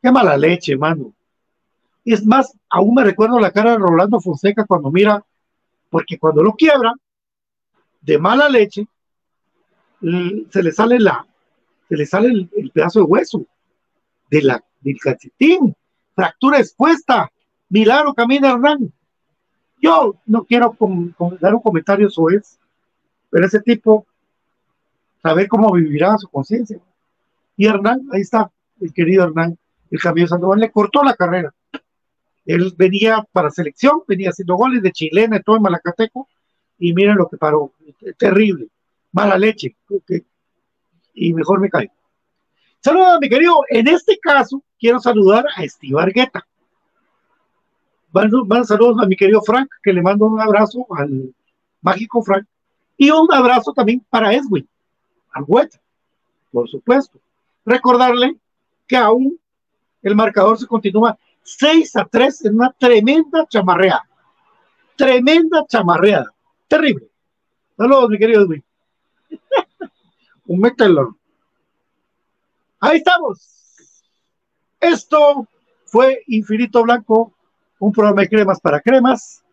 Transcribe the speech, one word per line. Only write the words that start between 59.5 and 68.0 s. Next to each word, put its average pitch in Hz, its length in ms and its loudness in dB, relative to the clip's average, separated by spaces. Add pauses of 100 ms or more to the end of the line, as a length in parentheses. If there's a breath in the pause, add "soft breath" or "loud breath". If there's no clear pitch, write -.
el 196 120 -2
marcador 214 420 2
se 220 120 -14
continúa 214 500 -2 (240)
seis 311 540 0
a 196 80 -2
tres 262 400 -2
en 214 100 0
una 247 180 0
tremenda 277 760 2
chamarreada. 185 600 0 (880)
Tremenda 302 720 2
chamarreada. 175 640 0 (360)
Terrible. 294 400 -2 (680)
Saludos, 247 340 2